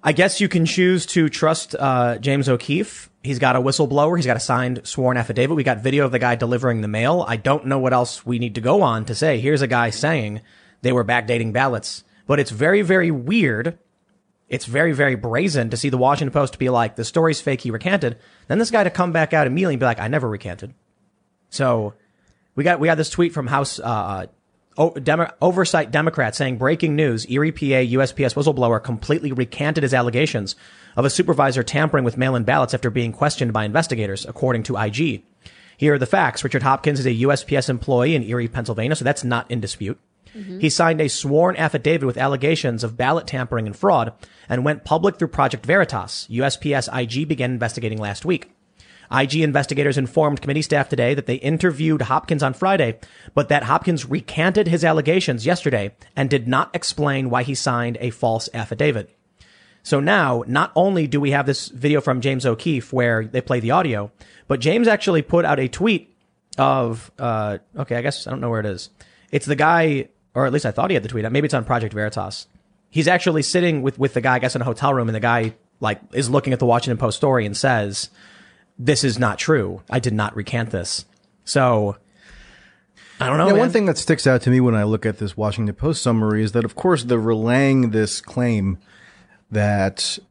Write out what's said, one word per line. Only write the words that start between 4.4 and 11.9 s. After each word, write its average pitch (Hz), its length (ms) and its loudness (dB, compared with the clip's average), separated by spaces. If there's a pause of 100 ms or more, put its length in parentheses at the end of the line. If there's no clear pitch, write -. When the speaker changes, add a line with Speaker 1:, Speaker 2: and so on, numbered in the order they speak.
Speaker 1:
signed 127 460 -2
sworn 127 300 0
affidavit. 123 380 0
We 143 80 0
got 120 160 0
video 135 260 2
of 123 60 0
the 123 80 0
guy 120 160 2
delivering 117 460 0
the 104 60 -4
mail. 120 400 0
I 117 80 -2
don't 135 300 0
know 135 140 0
what 127 140 2
else 123 340 -2
we 120 100 -2
need 113 160 -4
to 117 80 -6
go 170 220 4
on 113 220 0
to 113 100 -6
say, 147 240 0
"Here's 139 240 2
a 127 40 -2
guy 120 220 0
saying 110 520 -4 (420)
they 127 80 2
were 123 120 2
backdating 117 480 0
ballots." 123 520 -2 (240)